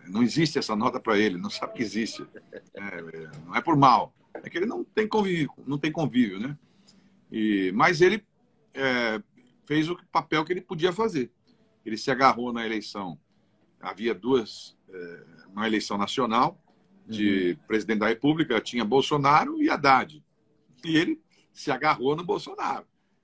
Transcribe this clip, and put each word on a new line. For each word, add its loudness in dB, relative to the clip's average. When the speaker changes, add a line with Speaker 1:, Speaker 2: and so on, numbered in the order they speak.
Speaker 1:
Não 0
existe 2
essa -2
nota -2
pra 2
ele, 2
não -8
sabe -8
que -4
existe. -6
É, -16
é, -12
não -10
é -2
por 2
mal, 6
é -14
que -8
ele 2
não -6
tem -2
convívio, 0
não -2
tem -2
convívio, 0
né? -8
E, 0
mas 4
ele, 4
é, 0
fez 0
o -4
papel 0
que -4
ele -4
podia -2
fazer. -2
Ele -6
se -4
agarrou 4
na -4
eleição. -6
Havia -4
duas, -2
é, -14
uma -2
eleição -2
nacional 0
de 2
Speaker 2:
Uhum. -20
Speaker 1:
presidente -2
da 2
República, 2
tinha -4
Bolsonaro 2
e 4
Haddad. 2
E 0
ele 2
se -8
agarrou 0
no -8
Bolsonaro. -6